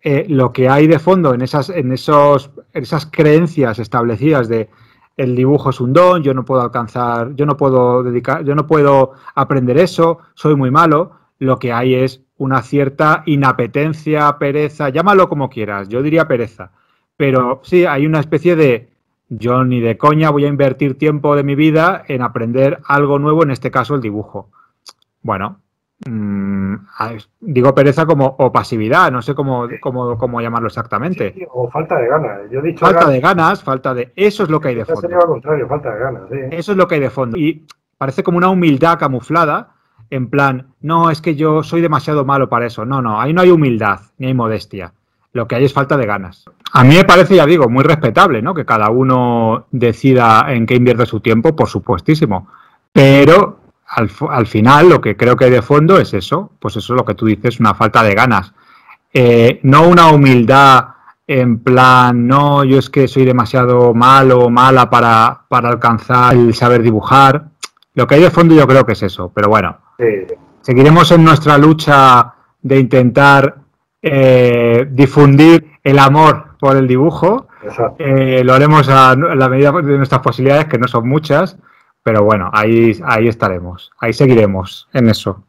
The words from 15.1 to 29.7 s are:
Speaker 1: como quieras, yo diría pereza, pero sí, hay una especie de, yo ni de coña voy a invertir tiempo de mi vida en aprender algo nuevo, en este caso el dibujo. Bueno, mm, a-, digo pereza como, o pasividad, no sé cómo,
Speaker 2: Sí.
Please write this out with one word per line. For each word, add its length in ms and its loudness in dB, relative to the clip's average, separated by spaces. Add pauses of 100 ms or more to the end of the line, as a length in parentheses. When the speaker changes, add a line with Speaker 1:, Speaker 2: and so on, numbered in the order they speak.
Speaker 1:
como 200 -6
quieras, 400 -10
yo 120 -6
diría 260 -2
pereza, 440 -8 (460)
pero 460 -2
sí, 220 0
hay 200 -2
una 140 -2
especie 360 -2
de, 340 -2 (400)
yo 340 -4
ni 160 -2
de 180 -4
coña 320 0
voy 160 -2
a 40 -2
invertir 500 -4
tiempo 360 -2
de 80 -2
mi 120 -4
vida 520 -2
en 140 -6
aprender 640 -4
algo 320 0
nuevo, 260 -2
en 80 -2
este 200 -8
caso 240 -4
el 60 -4
dibujo. 480 -12 (720)
Bueno, 380 -8 (440)
mm, 680 -8 (240)
a-, 140 -8 (260)
digo 340 0
pereza 320 0
como, 320 -2
o 140 -2
pasividad, 600 -2
no 120 -8
sé 100 -8
cómo, 340 -6
Speaker 2:
Sí. 120 -16